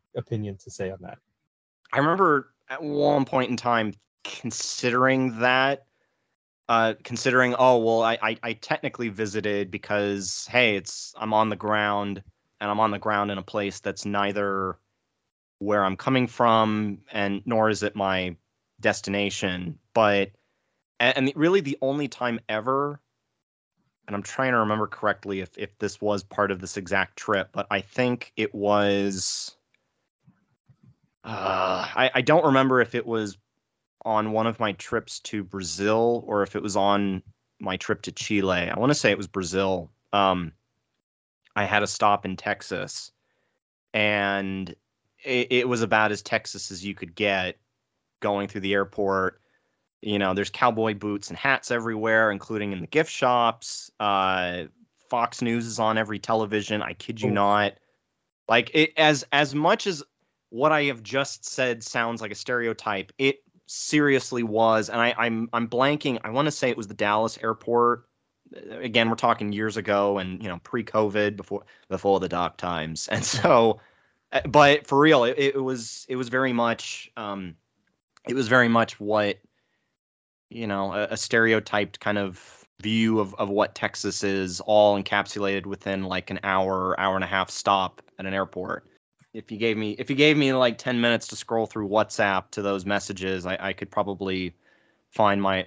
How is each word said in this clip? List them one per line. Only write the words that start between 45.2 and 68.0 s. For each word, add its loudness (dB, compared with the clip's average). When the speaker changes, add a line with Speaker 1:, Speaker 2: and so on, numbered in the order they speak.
Speaker 2:
it, 0
it 4
was 0
about 2
as -6
Texas -4
as -12
you -8
could -14
get, -2
going -2
through -10
the 0
airport. 0
You -2
know, 2
there's -2
cowboy 2
boots -6
and -12
hats -2
everywhere, 2
including -4
in -6
the -8
gift 0
shops. 0
Uh, 0
Fox -2
News -2
is -6
on 2
every -2
television. -2
I -8
kid -12
you 0
Speaker 1:
Oh. 0
Speaker 2:
not. 2
Like, 2
it, 4
as, 4
as 2
much 2
as -4
what 2
I 2
have -4
just -4
said -2
sounds -4
like -8
a -12
stereotype, -4
it 0
seriously 0
was. 4
And -2
I, 2
I'm, -2
I'm -2
blanking. 0
I -8
wanna 0
say -2
it -2
was -8
the -14
Dallas 0
airport. 0